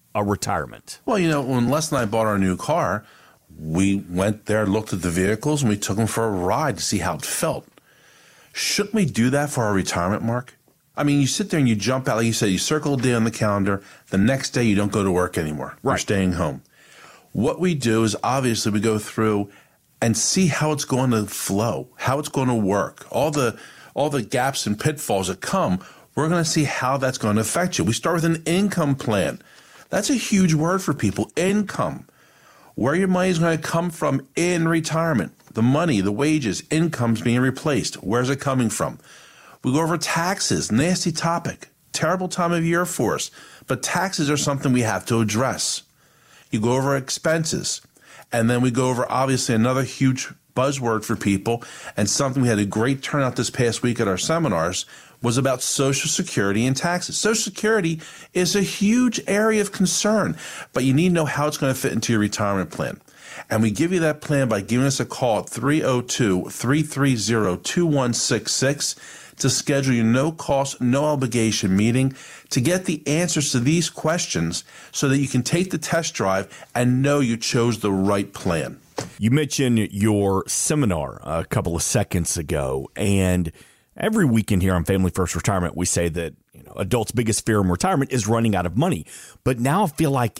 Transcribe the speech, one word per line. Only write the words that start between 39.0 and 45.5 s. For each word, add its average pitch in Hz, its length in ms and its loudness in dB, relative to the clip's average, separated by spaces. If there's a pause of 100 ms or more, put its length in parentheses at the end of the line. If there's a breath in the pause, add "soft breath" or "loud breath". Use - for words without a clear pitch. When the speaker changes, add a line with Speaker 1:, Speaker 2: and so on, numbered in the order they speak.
Speaker 2:
We 123 80 2
go 151 80 2
over 165 180 0
taxes, 165 720 -2
nasty 170 400 2
topic, 165 600 -4 (220)
terrible 180 360 0
time 170 240 0
of 165 120 0
year 170 200 2
for 110 320 0
us. - 160 -8 (340 loud breath)
But 123 160 -4
taxes 175 480 -2
are 147 60 2
something 139 360 0
we 123 100 4
have 104 240 -2
to 117 140 2
address. 113 600 -2 (720 soft breath)